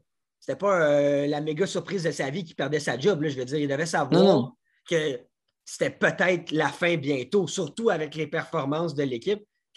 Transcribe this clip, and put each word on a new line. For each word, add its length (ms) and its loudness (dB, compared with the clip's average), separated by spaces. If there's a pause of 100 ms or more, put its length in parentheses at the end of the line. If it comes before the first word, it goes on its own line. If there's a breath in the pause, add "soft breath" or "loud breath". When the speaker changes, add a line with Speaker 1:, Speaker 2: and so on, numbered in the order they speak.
(400)
Speaker 1:
c'était 180 -6
pas, 320 2
euh, 360 4
la 140 -2
méga 260 -2
surprise 380 -4
de 60 0
sa 200 -4
vie 120 -4
qu'il 140 -16
perdait 240 -2
sa 180 -4
job, 240 2
là. 60 0
Je 80 -4
veux 80 -4
dire, 140 -4
il 100 0
devait 180 -2
savoir 380 4
Speaker 2:
Non, 180 6
non. 100 -8 (360)
Speaker 1:
que 320 0 (440)
c'était 260 -4
peut-être 600 0
la 180 2
fin 280 0
bientôt, 500 0
surtout 440 -2
avec 260 -2
les 100 -4
performances 680 -4
de 100 -2
l'équipe. 380 -4 (340)